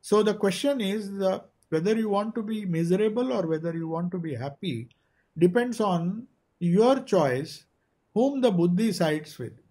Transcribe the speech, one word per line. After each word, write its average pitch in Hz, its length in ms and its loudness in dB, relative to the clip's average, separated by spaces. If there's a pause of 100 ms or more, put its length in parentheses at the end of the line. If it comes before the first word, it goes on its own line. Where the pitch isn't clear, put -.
So 208 220 2
the 208 100 2
question 214 480 -2
is, 196 360 -4
the, 190 260 -2 (260)
whether 175 260 0
you 220 140 -2
want 208 260 -2
to 226 80 -4
be 214 200 -6
miserable 202 720 0
or 185 140 -2
whether 160 280 -4
you 165 120 -6
want 165 240 -4
to 185 80 -6
be 160 140 -6
happy 127 560 -6 (480)
depends 226 440 2
on 190 460 0 (320)
your 214 420 4
choice, 151 640 0 (480)
whom 269 260 2
the 247 120 4
buddhi 180 400 2
sides 156 460 -2
with. 117 160 -10 (180)